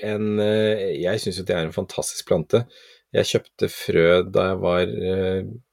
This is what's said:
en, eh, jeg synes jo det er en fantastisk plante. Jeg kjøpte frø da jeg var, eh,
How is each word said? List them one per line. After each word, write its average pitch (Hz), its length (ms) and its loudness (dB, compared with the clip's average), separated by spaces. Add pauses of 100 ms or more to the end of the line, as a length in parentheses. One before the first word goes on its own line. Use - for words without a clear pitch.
en, 107 380 -2
eh, 107 600 2
jeg 92 220 0
synes 92 160 -4
jo 95 80 -6
det 92 100 0
er 82 100 -2
en 80 60 -6
fantastisk - 560 -6
plante. 104 380 2 (480)
Jeg 107 140 2
kjøpte - 400 -2
frø 90 640 2
da 95 200 2
jeg 95 80 -4
var, 90 240 2
eh, 95 580 -2 (320)